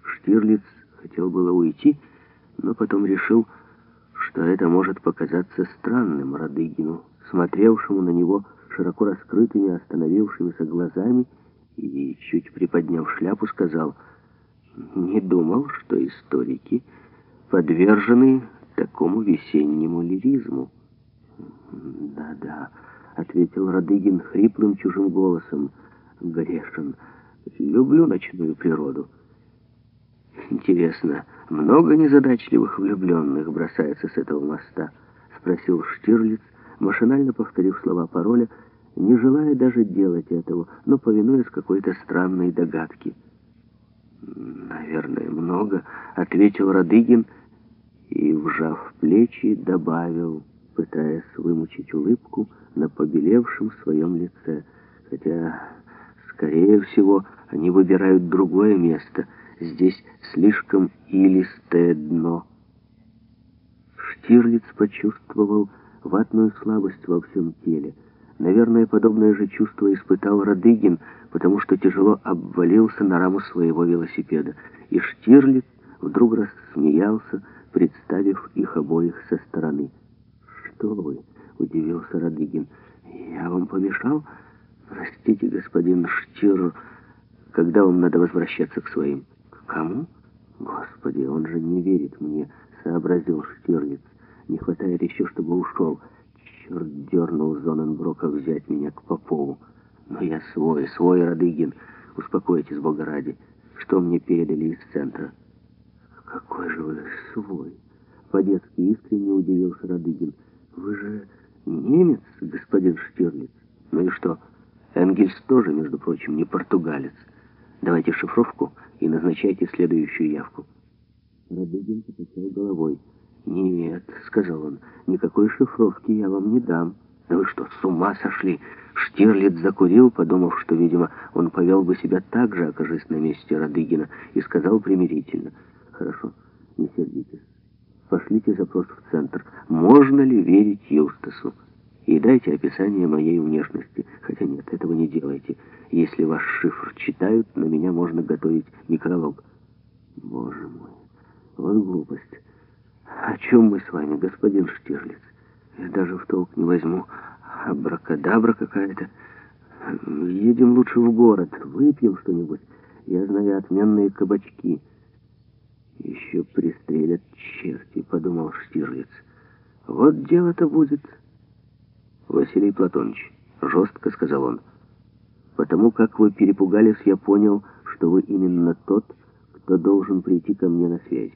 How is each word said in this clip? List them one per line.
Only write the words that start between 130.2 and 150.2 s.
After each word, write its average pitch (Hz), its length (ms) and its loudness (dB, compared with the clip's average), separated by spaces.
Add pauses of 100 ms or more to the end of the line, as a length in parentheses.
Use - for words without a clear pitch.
что, - 140 -2
видимо, 85 360 2 (220)
он 87 160 0
повёл 92 340 4
бы 90 140 0
себя 92 320 -2
так 117 260 0
же, 85 120 -2
окажись 78 420 -6
на 80 60 -4
месте 78 420 -2
Радыгина, 76 520 -2 (240)
и - 80 0
сказал 92 380 0
примирительно: 92 720 -2 (400)
"Хорошо, - 420 -10 (440)
не - 180 -4
сердитесь. - 460 -8 (680)
Пошлите 104 440 -2
запрос 92 320 -4
в - 260 -18
центр. 80 320 -4 (240)
Можно 135 540 6
ли 127 200 4
верить 101 480 4
Юстасу? - 640 -2 (520)
И 78 140 4
дайте 117 340 4
описание 92 540 -2
моей 78 320 2
внешности. - 640 -6 (160)
Хотя - 240 -8
нет, 71 260 -8
этого 82 220 -4
не 80 140 0
делайте. 69 500 -8 (320)
Если 82 340 0
ваш 80 200 -2 (180)
шифр - 340 -6
читают, 107 600 -2
на 82 100 -2
меня 80 260 -2
можно 82 300 -2
готовить 78 460 -2 (200)
некролог". 80 560 -4 (720)
Боже 62 520 -12